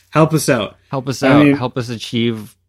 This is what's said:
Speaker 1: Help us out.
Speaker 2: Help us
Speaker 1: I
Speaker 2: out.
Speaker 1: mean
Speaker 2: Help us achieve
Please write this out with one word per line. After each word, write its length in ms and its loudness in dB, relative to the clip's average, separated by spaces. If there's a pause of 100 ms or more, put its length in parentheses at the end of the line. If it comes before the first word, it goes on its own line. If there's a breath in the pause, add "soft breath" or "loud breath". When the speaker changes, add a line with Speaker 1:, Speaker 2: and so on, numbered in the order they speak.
Speaker 1:
Help 240 2
us 160 0
out. 280 -2 (120)
Speaker 2:
Help 180 -6
us 140 -6
Speaker 1:
I 80 2
Speaker 2:
out. 160 6
Speaker 1:
mean 100 4
Speaker 2:
Help 220 -6
us 120 -6
achieve 640 -4 (140)